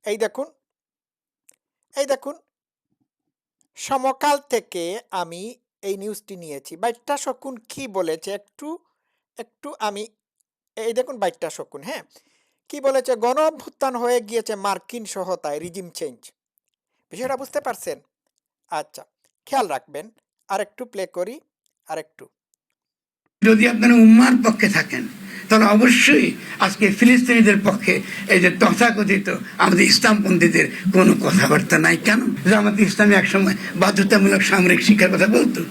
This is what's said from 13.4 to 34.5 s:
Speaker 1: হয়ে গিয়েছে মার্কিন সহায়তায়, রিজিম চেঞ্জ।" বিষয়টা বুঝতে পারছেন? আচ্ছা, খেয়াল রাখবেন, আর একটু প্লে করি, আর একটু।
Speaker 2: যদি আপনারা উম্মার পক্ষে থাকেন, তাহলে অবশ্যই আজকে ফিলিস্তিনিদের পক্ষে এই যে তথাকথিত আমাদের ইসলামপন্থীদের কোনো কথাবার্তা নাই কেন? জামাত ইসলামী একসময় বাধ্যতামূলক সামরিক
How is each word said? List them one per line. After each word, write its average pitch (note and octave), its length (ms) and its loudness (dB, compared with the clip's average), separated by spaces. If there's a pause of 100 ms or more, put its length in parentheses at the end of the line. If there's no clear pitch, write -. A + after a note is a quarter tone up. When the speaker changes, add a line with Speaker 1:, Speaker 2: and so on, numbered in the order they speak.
Speaker 1:
হয়ে A#3+ 260 -2
গিয়েছে A3 340 -8
মার্কিন G3+ 500 -10
সহায়তায়, F3 540 -8
রিজিম F3+ 300 -16
চেঞ্জ।" C3+ 420 -14 (800)
বিষয়টা B3+ 260 -8
বুঝতে C#4 240 -10
পারছেন? F#3 380 -10 (720)
আচ্ছা, - 340 -12 (400)
খেয়াল B3+ 220 -4
রাখবেন, D3 420 -12 (380)
আর G3 140 -6
একটু G#3 240 -12
প্লে F#3+ 220 -10
করি, F3 320 -12 (480)
আর D#3+ 100 -10
একটু। - 300 -18 (1160)
Speaker 2:
যদি A3 220 4
আপনারা A#3+ 260 2
উম্মার A3+ 580 8
পক্ষে G#3 180 0
থাকেন, C3+ 380 -4 (420)
তাহলে G#3+ 160 4
অবশ্যই B3 680 4 (280)
আজকে G3 320 0
ফিলিস্তিনিদের A#3+ 640 4 (100)
পক্ষে G3 360 0 (280)
এই G3 100 4
যে F3+ 120 2
তথাকথিত G3+ 800 0 (280)
আমাদের E3+ 240 2
ইসলামপন্থীদের F#3 880 2 (220)
কোনো F#3 200 6
কথাবার্তা - 640 2
নাই E3 200 2
কেন? A3 380 0 (140)
জামাত G#3 300 2
ইসলামী G#3 360 4
একসময় F#3+ 400 0 (200)
বাধ্যতামূলক G3 640 2
সামরিক F#3 400 2